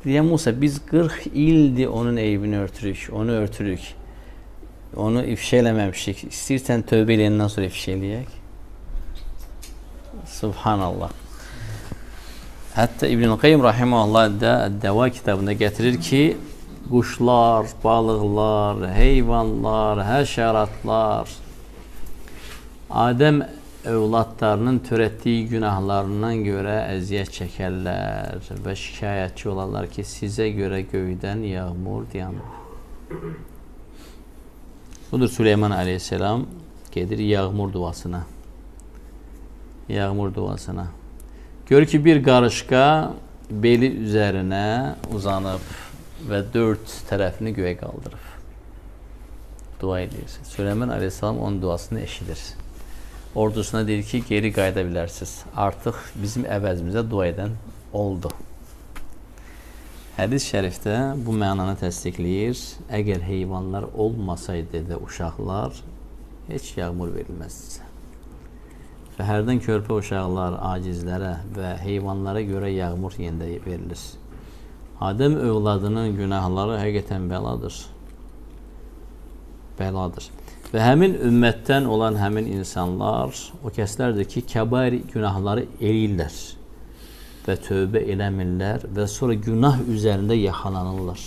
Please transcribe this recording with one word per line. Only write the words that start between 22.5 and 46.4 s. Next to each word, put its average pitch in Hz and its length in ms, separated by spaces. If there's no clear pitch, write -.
Adəm 127 540
övladlarının 113 960
törətdiyi 113 680
günahlarından 104 920
görə 101 300
əziyyət 95 400
çəkərlər 95 1120
və 95 100
şikayətçi 98 720
olarlar 95 380
ki, - 160
"Sizə 107 480
görə 98 300
göydən 95 560
yağmur 92 560
dayanır." 92 380
Budur, 127 160
Süleyman 107 420
əleyhisselam 95 760
gedir 104 260
yağmur 101 540
duasına. 87 500
Yağmur 101 460
duasına. 95 520
Gör 143 200
ki, 151 180
bir 151 200
qarışqa 131 880
beli 117 400
üzərinə 104 880
uzanıb 98 480
və 101 140